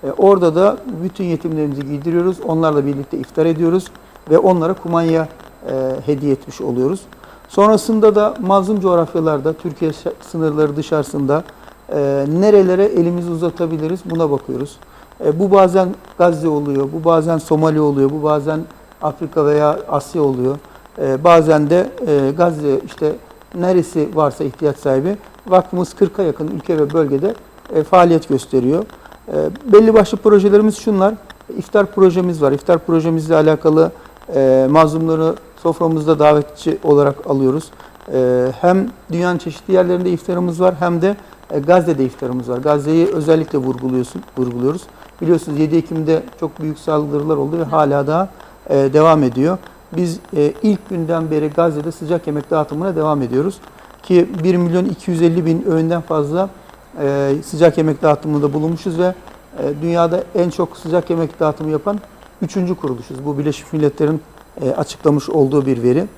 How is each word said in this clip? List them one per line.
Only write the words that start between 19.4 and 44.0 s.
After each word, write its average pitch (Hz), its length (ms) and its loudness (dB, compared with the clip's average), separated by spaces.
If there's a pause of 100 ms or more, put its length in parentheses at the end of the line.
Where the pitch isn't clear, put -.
veya 151 340 2 (100)
Asya 151 320 -4
oluyor. 135 360 -2 (400)
E, 135 260 -4
bazen 156 460 6
de, 180 200 2 (180)
e, 143 240 2
Gazze, 151 540 0
işte - 300 -4 (400)
neresi 175 580 0
varsa 151 300 0
ihtiyaç 143 340 -4
sahibi, 147 400 -2 (300)
vakfımız 180 460 0
kırka 196 300 0
yakın 156 240 -4
ülke 175 300 -4
ve 147 160 0
bölgede, 156 400 0 (420)
e, 156 80 0
faaliyet 170 460 4
gösteriyor. 135 560 0 (420)
E, 76 220 -2 (240)
belli 220 200 8
başlı 220 240 4
projelerimiz 208 600 4
şunlar. 202 360 0 (440)
İftar 202 280 0
projemiz 180 560 2
var. 139 100 2
İftar 151 260 2
projemizle 165 580 0
alakalı, 156 560 4 (440)
e, 131 340 4
mazlumları 160 640 2 (280)
soframızda 160 560 0
davetçi 151 640 2
olarak 143 440 2
alıyoruz. 135 440 -2 (420)
E, 127 340 2 (140)
hem 185 280 2 (220)
dünyanın 175 260 -2
çeşitli - 360 -6
yerlerinde 180 360 0
iftarımız 175 520 -4
var 185 180 2
hem 170 220 -2
de, 196 140 0 (360)
e, 151 80 -2
Gazze'de 156 460 2
iftarımız 127 440 -8
var. 123 80 -4
Gazze'yi 147 500 2
özellikle 160 500 0
vurguluyorsun, 127 640 -4 (160)